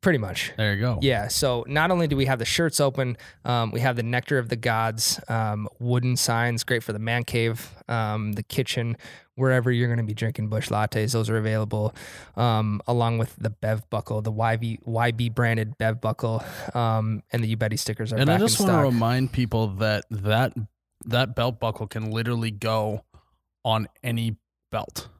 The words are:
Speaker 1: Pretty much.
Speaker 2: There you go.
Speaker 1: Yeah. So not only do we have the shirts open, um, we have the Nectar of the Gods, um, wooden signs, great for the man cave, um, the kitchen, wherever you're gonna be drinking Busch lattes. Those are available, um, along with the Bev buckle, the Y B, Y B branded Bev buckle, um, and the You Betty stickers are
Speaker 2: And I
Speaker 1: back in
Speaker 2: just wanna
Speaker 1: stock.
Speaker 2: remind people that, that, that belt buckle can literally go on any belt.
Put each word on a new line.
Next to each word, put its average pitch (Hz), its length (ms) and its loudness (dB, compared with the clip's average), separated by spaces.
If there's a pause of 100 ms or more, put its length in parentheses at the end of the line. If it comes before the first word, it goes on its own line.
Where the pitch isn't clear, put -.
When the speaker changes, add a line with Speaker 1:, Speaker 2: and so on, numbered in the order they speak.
Speaker 1:
Pretty 170 180 4
much. 95 380 -4
Speaker 2:
There 107 180 2
you 98 60 -2
go. 117 220 0
Speaker 1:
Yeah. 113 260 2
So 123 400 0
not 151 220 2
only 175 180 2
do 143 80 0
we 135 80 4
have 131 140 2
the 147 80 -2
shirts 165 340 0
open, 127 380 0 (260)
um, 120 260 0
we 120 100 -4
have 127 160 2
the 120 60 -2
Nectar 120 360 0
of 120 100 -2
the 123 80 -2
Gods, 113 720 0
um, 107 400 -2 (100)
wooden 123 380 2
signs, 117 480 0
great 117 180 0
for 107 120 -6
the 104 40 -6
man 117 240 0
cave, 117 480 -2 (160)
um, 107 460 -2
the 104 100 -4
kitchen, 117 540 -2 (380)
wherever 127 360 2
you're 120 200 2
gonna 117 160 0
be 107 80 -4
drinking 113 340 -4
Busch 107 200 -2
lattes. 107 440 0
Those 113 160 2
are 110 80 2
available, 110 580 0 (400)
um, 110 520 2
along 117 320 2
with 113 180 -2
the 113 140 -2
Bev 110 400 -4
buckle, 107 320 -4
the 110 100 -2
Y 113 240 2
B, 113 300 -4
Y 117 240 2
B 117 180 0
branded 113 480 0
Bev 110 240 0
buckle, 113 420 -2 (300)
um, 110 580 0
and 117 140 0
the 110 40 0
You 113 100 0
Betty 110 180 0
stickers 110 340 -4
are 113 60 -2
Speaker 2:
And 139 140 4
I 165 40 4
Speaker 1:
back 185 60 4
in 214 60 4
Speaker 2:
just 226 120 2
wanna 190 140 4
Speaker 1:
stock. 156 120 6
Speaker 2:
remind 123 480 2
people 117 360 0
that, 104 420 0
that, 107 440 2 (500)
that 120 300 0
belt 120 260 0
buckle 113 260 -2
can 110 240 -6
literally 113 400 0
go 107 540 -2 (640)
on 110 200 2 (160)
any 113 340 -2 (340)
belt. - 380 -8 (120)